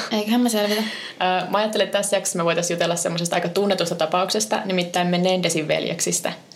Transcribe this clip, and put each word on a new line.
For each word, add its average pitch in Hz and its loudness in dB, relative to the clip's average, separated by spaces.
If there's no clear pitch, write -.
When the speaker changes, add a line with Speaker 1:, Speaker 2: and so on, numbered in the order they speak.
Speaker 1:
Eiköhän 220 2
me 240 2
selvitä. 214 2
Speaker 2:
Ö, 185 -2
mä 190 2
ajattelin, 214 0
että 196 0
tässä 202 0
jaksossa 190 -4
me 170 0
voitais 170 2
jutella 170 0
semmosesta 175 -2
aika 175 0
tunnetusta 185 0
tapauksesta, 185 0
nimittäin 180 0
Menendezin 175 2
veljeksistä. - -2